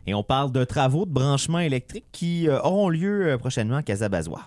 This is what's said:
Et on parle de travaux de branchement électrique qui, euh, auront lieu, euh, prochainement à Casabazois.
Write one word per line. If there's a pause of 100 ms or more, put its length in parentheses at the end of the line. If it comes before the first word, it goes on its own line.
Et
on
parle
de
travaux
de
branchement
électrique
qui,
euh,
auront
lieu,
euh,
prochainement
à
Casabazois.